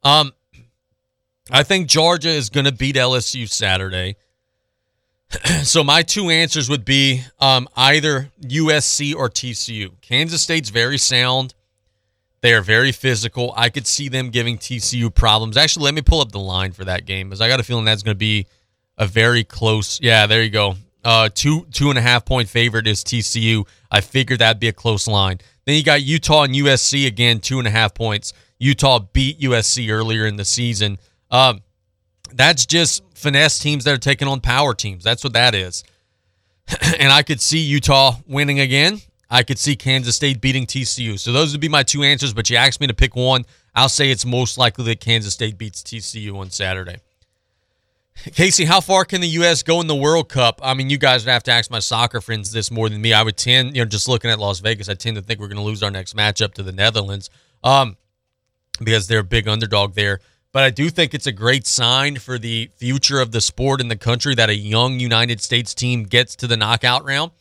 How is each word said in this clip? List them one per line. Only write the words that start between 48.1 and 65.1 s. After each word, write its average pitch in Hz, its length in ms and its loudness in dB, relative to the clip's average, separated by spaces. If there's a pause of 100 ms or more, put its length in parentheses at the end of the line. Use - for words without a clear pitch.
Casey, 180 320 2
how 175 160 4
far 190 240 2
can 185 160 -4
the 175 80 -2
U 165 140 0
S 170 200 2
go 165 180 2
in 165 60 -4
the 156 80 0
World 147 340 2
Cup? 123 340 2
I 131 100 0
mean, 135 160 -4
you 143 80 0
guys 127 280 4
would 127 60 0
have 120 120 0
to 127 80 0
ask 117 200 2
my 113 80 -6
soccer 117 420 -2
friends 107 300 -8
this 110 180 -4
more 110 180 -2
than 104 140 -4
me. 113 120 4
I 107 100 6
would 110 140 -2
tend, 127 380 0
you 127 60 0
know, 113 80 0
just 104 180 -2
looking 120 220 0
at 110 80 0
Las 101 220 -2
Vegas, 104 300 -4
I 101 40 -4
tend 110 220 -6
to 101 80 -10
think 104 160 -8
we're 104 80 -12
gonna 101 160 -8
lose 107 180 -4
our 104 80 -2
next 95 260 -10
matchup 107 400 -2
to 101 80 -12
the 95 80 -10
Netherlands, 98 580 -2 (340)
um, 131 340 2 (840)
because 110 280 0
they're 110 120 2
a 104 40 -2
big 107 240 -2
underdog 104 480 -2
there. 101 240 -2 (320)
But 135 120 2
I 131 60 4
do 139 200 -2
think 165 240 -2
it's 143 140 -6
a 131 40 -4
great 113 340 -2
sign 131 520 0
for 127 200 -10
the 113 380 -6
future 131 460 -2
of 117 100 -2
the 113 100 -2
sport 135 380 -2
in 120 80 -4
the 117 80 -4
country 123 400 -2
that 113 140 2
a 104 60 2
young 113 440 0
United 117 420 0